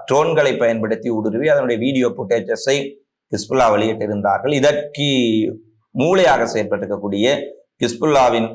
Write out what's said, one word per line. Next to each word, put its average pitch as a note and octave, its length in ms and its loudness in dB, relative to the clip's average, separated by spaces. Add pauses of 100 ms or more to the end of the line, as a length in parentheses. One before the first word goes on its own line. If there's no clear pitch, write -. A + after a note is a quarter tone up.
ட்ரோன்களை D3+ 500 2
பயன்படுத்தி A2 560 -2
ஊடுருவி A2 380 -2
அதனுடைய B2+ 300 2
வீடியோ C3 320 0
ஃபுட்டேஜஸை A2 640 -2 (580)
ஹிஸ்புல்லா A#2 380 2
வெளியிட்டிருந்தார்கள். G#2 840 0
இதற்கு D3 520 0 (880)
மூளையாக D#3 520 4
செயற்பட்டிருக்கக்கூடிய G2+ 840 -2 (520)
ஹிஸ்புல்லாவின் A#2+ 760 2